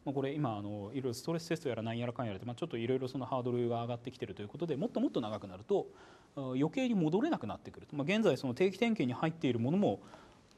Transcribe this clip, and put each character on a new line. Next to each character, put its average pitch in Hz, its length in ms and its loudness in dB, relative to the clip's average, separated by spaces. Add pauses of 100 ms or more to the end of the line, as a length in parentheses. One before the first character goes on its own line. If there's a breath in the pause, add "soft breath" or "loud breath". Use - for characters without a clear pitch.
ま 147 60 -2
あ、 - 20 -6
こ 131 100 0
れ 135 100 0
今、 143 240 0
あ 104 60 -6
の、 104 320 -6
い - 20 -4
ろ - 20 0
い 127 40 -2
ろ 123 120 0
ス - 80 -8
ト 165 100 -2
レ 165 80 0
ス 165 80 -12
テ 165 80 2
ス 165 40 -12
ト 135 100 0
や 113 40 0
ら 110 80 -2
な 113 80 -2
ん 117 80 -2
や 120 80 0
ら 120 60 -2
か 131 100 -4
ん 120 40 -2
や 107 60 -2
ら 95 60 -6
で、 - 60 -10
ま 120 80 -4
あ、 - 20 -6
ち - 80 -6
ょ - 40 -2
っ - 20 -12
と - 80 -4
い 117 100 0
ろ 131 80 4
い 131 60 4
ろ 127 80 -2
そ 139 100 -6
の 123 80 -4
ハ 131 140 0
ー - 20 -4
ド 127 80 0
ル 120 180 2
が 117 140 0
上 117 60 -4
が 123 60 -2
っ 117 40 -6
て 131 140 -10
き - 60 -20
て 117 80 -4
る 101 80 -12
と 101 80 -8
い - 20 -6
う 104 40 -8
こ 147 100 -12
と 175 80 -2
で、 151 100 0
も 196 100 -2
っ 247 40 -4
と 220 100 -2
も 254 80 2
っ - 20 0
と 156 100 0
長 107 200 -4
く 98 80 -10
な 92 80 -10
る 101 80 -14
と、 - 240 2 (480 loud breath)
あ、 143 40 -4
余 135 300 0
計 262 180 0
に 240 60 2
戻 170 260 4
れ 320 100 2
な 220 80 2
く 113 100 -6
な 92 80 -4
っ - 20 -16
て - 140 -12
く - 80 -16
る - 80 -16
と。 147 80 -8
ま 139 60 0
あ、 - 20 0
現 202 180 4
在 160 140 6
そ - 100 -4
の 120 80 0
定 185 160 4
期 190 80 -6
点 233 160 4
検 147 140 2
に 123 40 0
入 160 180 2
っ - 20 -4
て 151 160 0
い 123 40 4
る 117 60 2
も 120 140 2
の 185 60 4
も 135 220 4 (580 loud breath)